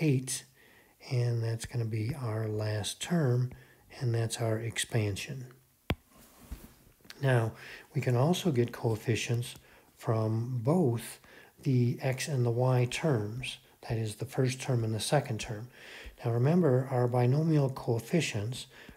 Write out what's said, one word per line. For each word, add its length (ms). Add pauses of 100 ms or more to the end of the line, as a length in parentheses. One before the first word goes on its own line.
eight, 440 (640)
and 320
that's 240
gonna 180
be 300
our 340
last 520
term, 520 (480)
and 140
that's 260
our 180
expansion. 880 (1700)
Now, 320 (420)
we 60
can 160
also 360
get 200
coefficients 840 (400)
from 640
both 560 (460)
the 360
x 280
and 180
the 40
y 380
terms, 680 (300)
that 100
is 180
the 80
first 380
term 220
and 100
the 60
second 400
term. 280 (560)
Now 60
remember, 600
our 180
binomial 640
coefficients 960 (300)